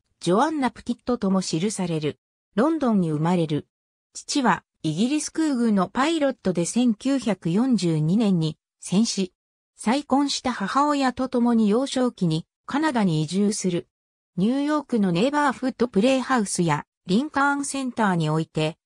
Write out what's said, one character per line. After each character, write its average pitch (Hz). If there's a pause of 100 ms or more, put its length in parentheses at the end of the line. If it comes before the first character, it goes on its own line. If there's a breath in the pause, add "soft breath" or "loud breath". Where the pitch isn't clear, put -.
(200)
ジ 170
ョ 196
ア 277
ン 311
ナ・ 254
プ -
テ 240
ィ -
ッ -
ト 247
と 196
も 190
記 180
さ 185
れ 160
る。 151 (340)
ロ 262
ン 330
ド 254
ン 196
に 165
生 151
ま 175
れ 165
る。 151 (460)
父 -
は、 202 (200)
イ 156
ギ 208
リ 302
ス -
空 311
軍 233
の 185
パ 269
イ 330
ロ 277
ッ 262
ト 185
で、 170
千 233
九 269
百 202
四 233
十 170
二 156
年 202
に 160 (220)
戦 214
死。 - (420)
再 277
婚 277
し -
た 254
母 262
親 277
と 254
共 240
に 220
幼 240
少 247
期 185
に、 160 (220)
カ 269
ナ 311
ダ 226
に 156
移 -
住 196
す 185
る。 170 (500)
ニ 185
ュ 262
ー 285
ヨ 294
ー -
ク 233
の 190
ネ 185
イ -
バ 294
ー 247
フ 262
ッ -
ド 240
プ 190
レ 262
イ -
ハ 254
ウ 208
ス -
や、 151 (220)
リ 220
ン 302
カ 277
ー 285
ン 285
セ 269
ン 254
タ 214
ー 180
に 160
お 156
い 160
て、 156